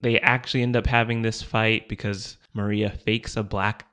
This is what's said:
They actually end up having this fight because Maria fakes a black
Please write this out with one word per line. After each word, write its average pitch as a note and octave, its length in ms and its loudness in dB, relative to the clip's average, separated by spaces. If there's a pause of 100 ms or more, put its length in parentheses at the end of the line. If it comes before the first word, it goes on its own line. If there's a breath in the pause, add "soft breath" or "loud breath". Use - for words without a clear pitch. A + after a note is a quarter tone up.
They A#2 180 4
actually B2+ 440 0
end A#2+ 120 2
up A#2 120 2
having A#2 340 2
this A2+ 200 -2
fight A2 460 0
because G2+ 500 -6 (200)
Maria G#2 320 0
fakes - 480 -4
a A2 60 0
black G2+ 500 -2